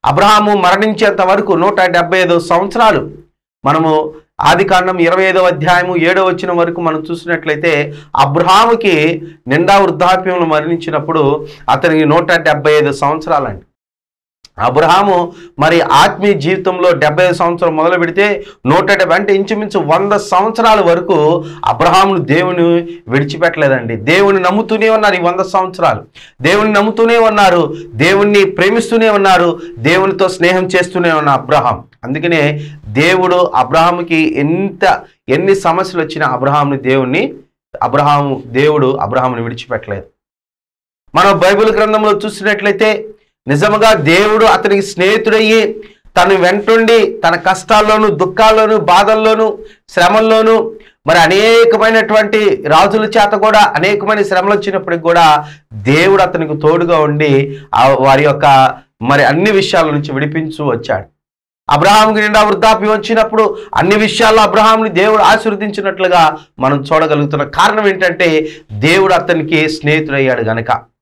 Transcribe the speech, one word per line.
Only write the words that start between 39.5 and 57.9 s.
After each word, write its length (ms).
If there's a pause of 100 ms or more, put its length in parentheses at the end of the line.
మనం 240
బైబిల్ 380
గ్రంథంలో 360
చూసినట్లయితే 960 (400)
నిజముగా 440
దేవుడు 520
అతనికి 380
స్నేహితుడయ్యి 1000 (340)
తను 180
వెంటుండి 920
తన 80
కష్టాల్లోనూ, 720
దుఃఖాల్లోనూ, 680
బాధల్లోనూ, 800 (300)
శ్రమల్లోనూ, 840 (320)
మరి 120
అనేకమైనటువంటి 1500
రాజుల 380
చేత 260
కూడా 300
అనేకమైన 600
శ్రమలు 360
వచ్చినప్పటికి 440
కూడా 460 (240)
దేవుడు 500
అతనికి 340
తోడుగా 440
ఉండి 600 (140)
ఆ 140
వారి 360